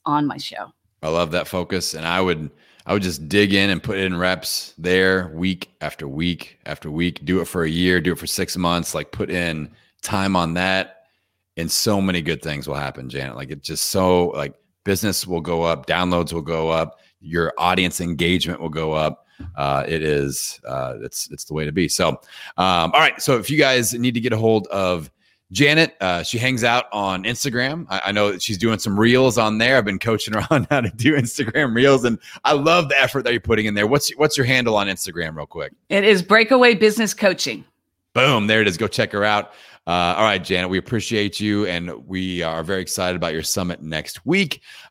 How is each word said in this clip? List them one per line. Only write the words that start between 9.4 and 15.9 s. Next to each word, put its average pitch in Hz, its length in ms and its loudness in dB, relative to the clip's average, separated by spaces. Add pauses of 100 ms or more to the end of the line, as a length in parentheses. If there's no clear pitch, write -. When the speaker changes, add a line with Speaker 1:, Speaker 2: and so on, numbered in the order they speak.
Speaker 2:
time 98 340 0
on 85 200 0
that. 92 480 -2 (520)
And 123 160 -6
so 101 300 0
many 92 220 0
good 76 180 -4
things 73 260 -8
will 71 80 -6
happen, 67 360 -8
Janet. 67 240 -8
Like, 65 160 -12
it's 71 160 -14
just 76 220 -6
so, 90 400 4
like, 71 260 -6 (300)
business 98 420 -2
will 87 140 -4
go 82 200 -2
up, 82 240 -2
downloads 87 480 0